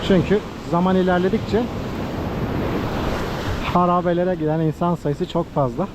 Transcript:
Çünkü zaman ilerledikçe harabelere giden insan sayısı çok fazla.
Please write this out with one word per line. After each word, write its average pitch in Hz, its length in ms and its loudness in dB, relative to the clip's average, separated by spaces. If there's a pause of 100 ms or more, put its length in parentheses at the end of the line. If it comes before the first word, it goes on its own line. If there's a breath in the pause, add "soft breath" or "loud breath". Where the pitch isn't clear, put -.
Çünkü 185 320 4 (320)
zaman 180 240 4
ilerledikçe 185 680 2 (2000)
harabelere 180 640 2
giden 156 240 0
insan 165 360 0
sayısı 156 340 -2
çok - 240 -2
fazla. 139 420 0